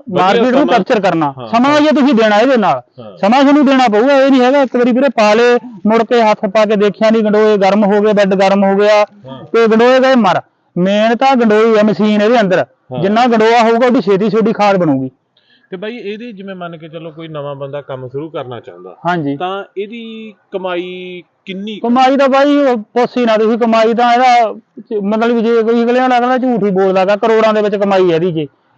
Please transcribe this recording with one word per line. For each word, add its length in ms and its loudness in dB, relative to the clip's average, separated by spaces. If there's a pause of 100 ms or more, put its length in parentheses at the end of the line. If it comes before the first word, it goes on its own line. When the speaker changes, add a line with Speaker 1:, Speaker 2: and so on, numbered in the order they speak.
Speaker 1:
ਵਧੀਆ 140 0
Speaker 2:
ਮਾਰਕੀਟ 200 2
ਨੂੰ 80 0
Speaker 1:
ਸਮਾਂ 140 2
Speaker 2:
ਕੈਪਚਰ 360 0
ਕਰਨਾ, 360 -2
Speaker 1:
ਹਾਂ, 100 -12
Speaker 2:
ਸਮਾਂ 240 0
Speaker 1:
ਹਾਂ। 100 2
Speaker 2:
ਜੇ 80 2
ਤੁਸੀਂ 240 2
ਦੇਣਾ 260 2
ਇਹਦੇ 180 2
ਨਾਲ, 240 0 (180)
Speaker 1:
ਹਾਂ। 180 -18
Speaker 2:
ਸਮਾਂ 240 2
ਤੁਹਾਨੂੰ 240 4
ਦੇਣਾ 220 2
ਪਊਗਾ। 340 2
ਇਹ 100 2
ਨਹੀਂ 100 4
ਹੈਗਾ 200 2
ਇੱਕ 140 -2
ਵਾਰੀ 160 2
ਵੀਰੇ 180 0
ਪਾ 240 2
ਲਏ, 220 2 (300)
ਮੁੜ 180 2
ਕੇ 180 0
ਹੱਥ 240 0
ਪਾ 200 0
ਕੇ 100 0
ਦੇਖਿਆ 340 0
ਨਹੀਂ, 140 2
ਗੰਡੋਏ 340 2
ਗਰਮ 260 2
ਹੋ 180 2
ਗਏ, 120 2
ਬੈੱਡ 220 2
ਗਰਮ 280 2
ਹੋ 120 2
ਗਿਆ 300 2 (240)
Speaker 1:
ਹਾਂ। 140 -16
Speaker 2:
ਤੇ 240 0
ਗੰਡੋਏ 320 4
ਗਏ 160 2
ਮਰ। 260 2 (360)
ਮੇਨ 380 0
ਤਾਂ 200 2
ਗੰਡੋਈ 420 2
ਆ 60 2
ਮਸ਼ੀਨ 380 0
ਇਹਦੇ 200 2
ਅੰਦਰ, 180 0
Speaker 1:
ਹਾਂ। 420 -8
Speaker 2:
ਜਿੰਨਾ 240 0
ਗੰਡੋਆ 380 2
ਹੋਊਗਾ 220 2
ਉਹਦੀ 160 2
ਛੇਤੀ 280 0
ਛੇਤੀ 240 0
ਖਾਦ 240 0
ਬਣੂਗੀ। 340 -2 (580)
Speaker 1:
ਤੇ 80 -12
ਬਾਈ 200 -12
ਇਹਦੀ 340 -12
ਜਿਵੇਂ 240 -16
ਮੰਨ 220 -14
ਕੇ 100 -20
ਚੱਲੋ 240 -16
ਕੋਈ 160 -16
ਨਵਾਂ 280 -10
ਬੰਦਾ 260 -12
ਕੰਮ 260 -14
ਸ਼ੁਰੂ 220 -10
ਕਰਨਾ 300 -12
ਚਾਹੁੰਦਾ, 380 -20 (100)
Speaker 2:
ਹਾਂਜੀ। 300 -4
Speaker 1:
ਤਾਂ 260 -8 (140)
ਇਹਦੀ 560 -14 (180)
ਕਮਾਈ 720 -10 (220)
ਕਿੰਨੀ 340 -12
ਕੁ? 80 -6
Speaker 2:
ਕਮਾਈ 300 2
ਤਾਂ 120 2
ਬਾਈ 280 2
ਉਹ 200 0
ਪੁੱਛ 400 -4
ਹੀ 80 0
ਨਾ 120 0
ਤੁਸੀਂ, 200 0
ਕਮਾਈ 360 0
ਤਾਂ 200 2
ਇਹਦਾ 420 2 (480)
ਮਤਲਬ 360 0
ਜੇ 240 0
ਕੋਈ 200 0
ਅਗਲੇ 160 0
ਨਾਲ 180 0
ਅਗਲਾ 200 0
ਝੂਠ 260 -2
ਹੀ 60 0
ਬੋਲਦਾ 360 0
ਗਾ, 100 0
ਕਰੋੜਾਂ 380 2
ਦੇ 80 0
ਵਿੱਚ 140 -2
ਕਮਾਈ 340 2
ਹੈ 60 2
ਇਹਦੀ 160 0
ਜੇ, 160 -6 (300)